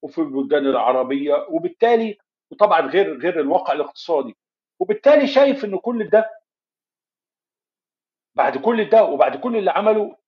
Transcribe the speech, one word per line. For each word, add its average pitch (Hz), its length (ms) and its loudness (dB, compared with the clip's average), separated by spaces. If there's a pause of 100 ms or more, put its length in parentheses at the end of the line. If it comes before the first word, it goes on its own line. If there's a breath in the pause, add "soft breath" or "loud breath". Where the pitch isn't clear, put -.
وفي 147 180 -12
البلدان 139 460 -2
العربية، 131 840 0
وبالتالي، 214 680 -2 (340)
وطبعًا 185 280 2
غير، 151 400 -2
غير 170 200 -2
الواقع 156 320 -2
الاقتصادي، 139 640 -4 (460)
وبالتالي 294 460 4
شايف 269 380 2
إن 196 140 -6
كل 233 320 -6
ده، 220 200 4 (2000)
بعد 139 220 -2
كل 214 320 0
ده 214 140 6
وبعد - 320 0
كل 240 200 -6
اللي 190 140 0
عمله، 208 460 0 (120)